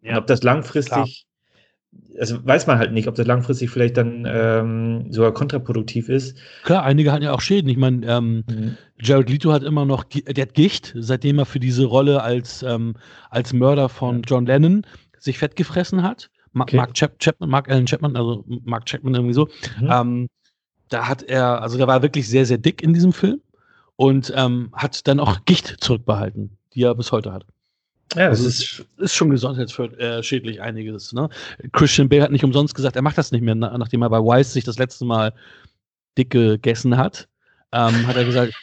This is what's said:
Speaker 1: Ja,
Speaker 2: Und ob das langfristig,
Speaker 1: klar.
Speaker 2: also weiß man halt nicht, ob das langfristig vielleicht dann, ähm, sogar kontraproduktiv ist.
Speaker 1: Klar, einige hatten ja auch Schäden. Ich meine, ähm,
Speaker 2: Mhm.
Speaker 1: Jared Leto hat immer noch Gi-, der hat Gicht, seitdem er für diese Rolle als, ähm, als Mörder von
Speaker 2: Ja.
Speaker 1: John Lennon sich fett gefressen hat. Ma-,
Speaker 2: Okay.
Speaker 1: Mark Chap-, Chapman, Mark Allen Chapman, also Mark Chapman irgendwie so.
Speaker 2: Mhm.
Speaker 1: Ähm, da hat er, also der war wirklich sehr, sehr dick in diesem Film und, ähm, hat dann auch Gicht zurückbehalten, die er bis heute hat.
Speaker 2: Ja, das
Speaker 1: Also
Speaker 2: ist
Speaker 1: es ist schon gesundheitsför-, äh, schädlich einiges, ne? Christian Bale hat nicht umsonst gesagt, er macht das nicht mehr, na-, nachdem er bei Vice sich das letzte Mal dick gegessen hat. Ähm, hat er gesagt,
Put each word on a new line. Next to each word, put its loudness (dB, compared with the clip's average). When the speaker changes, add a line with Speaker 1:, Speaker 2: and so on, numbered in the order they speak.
Speaker 1:
Ja, -10
Speaker 2:
Und 0
ob -6
das 2
langfristig, 0
Speaker 1:
klar. -10
Speaker 2:
also -6
weiß 0
man 2
halt 0
nicht, -2
ob -6
das -2
langfristig -2
vielleicht 0
dann, -2
ähm, -2
sogar 2
kontraproduktiv -4
ist. -4
Speaker 1:
Klar, 2
einige 4
hatten 0
ja -2
auch -2
Schäden. 0
Ich 0
meine, 0
ähm, 0
Speaker 2:
Mhm. -6
Speaker 1:
Jared 2
Leto 2
hat 2
immer 0
noch -2
Gi-, -8
der -2
hat -8
Gicht, 2
seitdem 0
er 2
für -6
diese 2
Rolle 4
als, -4
ähm, -4
als -4
Mörder 4
von -4
Speaker 2:
Ja. -2
Speaker 1:
John 2
Lennon 4
sich -6
fett -4
gefressen -2
hat. -6
Ma-, 0
Speaker 2:
Okay. -2
Speaker 1:
Mark 2
Chap-, -2
Chapman, -2
Mark 0
Allen 2
Chapman, -2
also -4
Mark -8
Chapman -4
irgendwie 0
so. 2
Speaker 2:
Mhm. -2
Speaker 1:
Ähm, 0
da -4
hat -6
er, 0
also -6
der 2
war 4
wirklich -2
sehr, 4
sehr 2
dick -2
in 4
diesem 6
Film 0
und, 2
ähm, -2
hat -6
dann 2
auch 0
Gicht 0
zurückbehalten, -4
die 0
er 2
bis -4
heute -4
hat. -14
Speaker 2:
Ja, 2
das 4
Speaker 1:
Also 2
Speaker 2:
ist -6
Speaker 1:
es -4
ist -4
schon 4
gesundheitsför-, -4
äh, -6
schädlich -6
einiges, -10
ne? -2
Christian 4
Bale 6
hat 2
nicht 2
umsonst 2
gesagt, -2
er 0
macht 0
das -2
nicht 0
mehr, 0
na-, -4
nachdem -2
er 2
bei 4
Vice 4
sich -4
das -6
letzte -4
Mal 0
dick 0
gegessen 2
hat. -2
Ähm, 2
hat 0
er 2
gesagt, 2